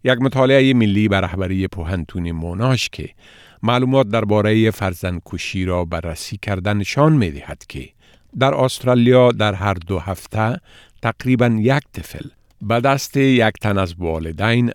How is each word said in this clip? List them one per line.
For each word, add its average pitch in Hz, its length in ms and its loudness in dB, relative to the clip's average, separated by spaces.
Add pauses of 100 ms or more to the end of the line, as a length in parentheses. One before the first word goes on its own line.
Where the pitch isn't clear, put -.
یک 127 160 2
مطالعه 135 540 4
ملی 107 340 4
به 98 120 2
رهبری 92 480 -2
پوهنتون 85 640 -6
موناش 90 580 -2
که 80 200 -12 (540)
معلومات 127 460 2
درباره 107 600 2
فرزندکشی 92 960 -6
را 90 200 -2
بررسی 82 580 -8
کرده 98 300 -2
نشان 139 400 2
می‌دهد 87 560 -2
که 65 200 -14 (500)
در 135 160 2
استرالیا 123 760 4
در 104 220 -2
هر 98 200 -2
دو 90 240 -6
هفته 107 640 -4 (420)
تقریباً 123 440 0 (140)
یک 135 220 0 (100)
طفل - 360 -12 (340)
به 113 180 0
دست 135 360 0
یک 127 440 4
تن 101 180 0
از 87 200 -2
والدین 90 760 0